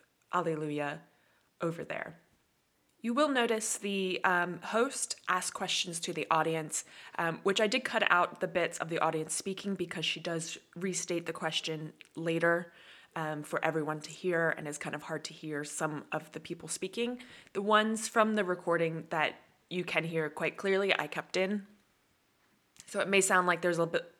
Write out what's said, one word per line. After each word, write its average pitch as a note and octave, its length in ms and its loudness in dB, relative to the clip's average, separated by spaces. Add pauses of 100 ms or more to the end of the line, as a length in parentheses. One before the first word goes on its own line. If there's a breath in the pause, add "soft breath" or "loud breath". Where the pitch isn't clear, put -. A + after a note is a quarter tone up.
(320)
Alleluia D#3 680 -2 (600 soft breath)
over E3 240 -4
there. - 360 -8 (840)
You A#3 140 -2
will D4 140 4
notice A#3 480 2
the, G3 460 -2
um, F3 380 2
host - 540 -2 (120)
ask F3+ 260 0
questions F3+ 480 -4
to F3 120 -4
the D#3+ 160 -4
audience, D#3+ 560 0 (320 loud breath)
um, E3 260 0
which G3 180 2
I G#3+ 60 6
did B3 160 0
cut G#3+ 280 4
out - 300 6
the F#3 60 2
bits E3+ 300 0
of E3 120 -6
the E3 100 0
audience D#3+ 340 0
speaking G3 400 -4
because E3+ 320 -4
she - 140 -2
does E3 380 -4 (180)
restate E3+ 500 -2
the E3 80 -4
question D#3+ 600 -4 (220)
later E3 560 2 (440 loud breath)
um, D#3 280 -4
for - 200 -2
everyone D#3 380 0
to - 80 -14
hear E3 480 0
and D#3 100 -8
is D3 100 -6
kind D3 180 -6
of D3 80 -8
hard D#3 220 -6
to - 80 -12
hear D3+ 300 -6
some D3+ 480 -4
of D#3 220 -6
the D3+ 60 -10
people E3 280 -10
speaking. A#3 520 -4 (340 loud breath)
The G3+ 80 -4
ones G#3+ 460 4
from A3 280 4
the G#3 80 4
recording E3 680 0
that D#3 260 0 (340)
you F3+ 140 -4
can E3+ 200 0
hear D#3+ 260 -2
quite D#3 280 -4
clearly, G3 400 2
I D3+ 100 -2
kept - 300 -6
in. G3 280 0 (1200)
So G3+ 120 -4
it F3+ 80 0
may G3 140 6
sound F#3 260 6
like E3+ 140 4
there's F3 180 2
a E3 60 4
bit, E3 340 -2